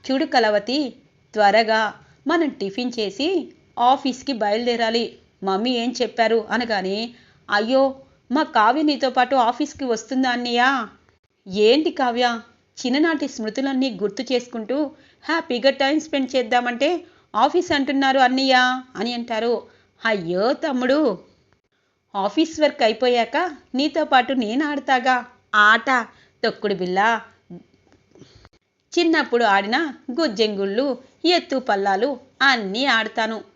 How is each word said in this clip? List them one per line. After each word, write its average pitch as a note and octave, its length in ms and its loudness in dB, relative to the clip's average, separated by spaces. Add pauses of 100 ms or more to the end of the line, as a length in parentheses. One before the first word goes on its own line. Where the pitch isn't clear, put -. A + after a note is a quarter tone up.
"చూడు C4+ 200 0
కళావతి, A#3 680 0 (400)
త్వరగా G#3+ 600 2 (340)
మనం D#4+ 220 2
టిఫిన్ A#3+ 500 -6
చేసి C#4+ 540 -2 (260)
ఆఫీస్కి C4 540 0
బయలుదేరాలి, A3+ 800 -2 (280)
మమ్మీ G3 280 0
ఏం A#3+ 300 -2
చెప్పారు?" A3+ 500 0
అనగానే, G#3+ 580 -2 (400)
"అయ్యో, C4 460 2 (360)
మా D4+ 120 0
కావ్య B3 380 2
నీతో C#4+ 280 0
పాటు B3 260 0
ఆఫీస్కి B3+ 500 0
వస్తుందా B3+ 440 -2
అన్నయ్య?" A#3+ 580 0 (600)
"ఏంటి A#3 440 4
కావ్య, A#3+ 480 0 (460)
చిన్ననాటి D4+ 420 0
స్మృతులన్నీ C4 600 -2
గుర్తు G3+ 320 -4
చేసుకుంటూ B3 680 -4 (320)
హ్యాపీగా C#4 460 0
టైమ్ C#4 300 0
స్పెండ్ C#4 360 -4
చేద్దామంటే B3 680 0 (300)
ఆఫీస్ D4+ 360 2
అంటున్నారు C4+ 480 2
అన్నయ్య" C4 360 4 (400)
అని A3+ 180 -4
అంటారు. A#3 500 -4 (420)
"అయ్యో G3 480 0
తమ్ముడు, B3+ 680 0 (960)
ఆఫీస్ D4+ 460 0
వర్క్ D4 220 2
అయిపోయాక A#3 540 0 (380)
నీతో D4+ 280 0
పాటు C4+ 300 2
నేను B3+ 320 -2
ఆడతాగా C4 600 0 (300)
ఆట, A3 340 6 (540)
తొక్కుడు G#3 320 -2
బిళ్ళ, F#3+ 440 0 (1700)
చిన్నప్పుడు D#4+ 500 2
ఆడిన A3 500 2 (260)
గుజ్జెంగుళ్ళు, G#3+ 800 0 (280)
ఎత్తు E4 320 0
పల్లాలు G#3 640 0 (220)
అన్నీ A#3+ 440 0
ఆడతాను A3 520 -2 (180)